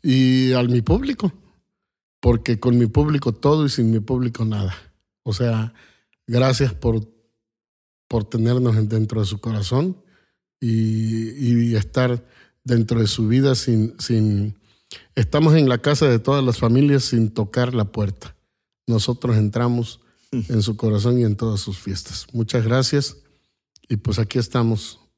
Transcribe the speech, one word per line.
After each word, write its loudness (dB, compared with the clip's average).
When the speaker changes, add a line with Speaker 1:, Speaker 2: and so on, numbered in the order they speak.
Speaker 1:
Y 4
a 2
mi 2
público, 0
porque 0
con 2
mi 4
público 0
todo 2
y 0
sin 0
mi 2
público -4
nada. -4
O -4
sea, -2
gracias 2
por, -2
por -2
tenernos 0
en, 0
dentro -2
de 0
su -6
corazón -4
y, -2
y 2
estar -2
dentro 0
de 2
su -2
vida 2
sin, 0
sin... -2
Estamos 4
en 6
la 2
casa 2
de 4
todas 0
las 0
familias 4
sin 0
tocar -2
la -2
puerta. -6
Nosotros 0
entramos -2
Speaker 2:
Mm. -4
Speaker 1:
en 2
su -2
corazón 0
y 2
en 2
todas -2
sus -10
fiestas. -10
Muchas -2
gracias. 0
Y, -2
pues, -2
aquí -2
estamos -2